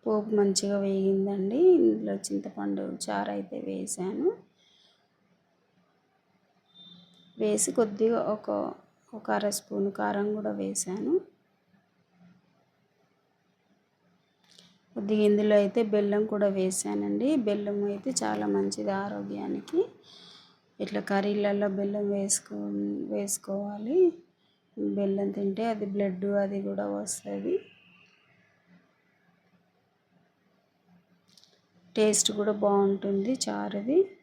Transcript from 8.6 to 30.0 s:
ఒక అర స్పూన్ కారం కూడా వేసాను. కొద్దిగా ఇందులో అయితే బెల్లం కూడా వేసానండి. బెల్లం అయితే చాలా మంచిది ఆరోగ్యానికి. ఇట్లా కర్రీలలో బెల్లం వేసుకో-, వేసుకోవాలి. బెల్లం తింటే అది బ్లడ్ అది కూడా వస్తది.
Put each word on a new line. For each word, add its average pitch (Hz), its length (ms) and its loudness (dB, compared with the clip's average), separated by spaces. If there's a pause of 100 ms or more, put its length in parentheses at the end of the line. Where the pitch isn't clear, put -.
ఒక 220 180 -12
అర 208 200 0
స్పూన్ 202 420 -4
కారం 208 420 -2
కూడా 214 180 -4
వేసాను. 202 640 -4 (3750)
కొద్దిగా 214 280 2
ఇందులో 208 320 6
అయితే 202 260 4
బెల్లం 208 440 2
కూడా 208 220 2
వేసానండి. 202 880 0
బెల్లం 208 480 0
అయితే 202 260 -4 (120)
చాలా - 240 -2
మంచిది 196 480 0 (100)
ఆరోగ్యానికి. 196 760 -4 (1000)
ఇట్లా 202 220 -4
కర్రీలలో 202 680 0
బెల్లం 202 420 -2
వేసుకో-, 202 500 -2 (500)
వేసుకోవాలి. 208 880 -4 (760)
బెల్లం 202 540 0
తింటే 196 360 -2
అది 214 200 -2
బ్లడ్ 196 380 -2 (180)
అది 101 200 -2
కూడా 139 240 -4
వస్తది. 202 680 -4 (4000)